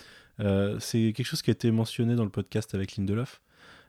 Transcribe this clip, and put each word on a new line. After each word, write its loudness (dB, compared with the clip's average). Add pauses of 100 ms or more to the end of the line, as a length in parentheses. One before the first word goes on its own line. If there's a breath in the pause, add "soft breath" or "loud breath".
(400 loud breath)
Euh, 2
c'est 2
quelque -4
chose -4
qui 2
a 6
été 0
mentionné 2
dans 2
le 0
podcast -4
avec -4
Lindelof. -2 (480 loud breath)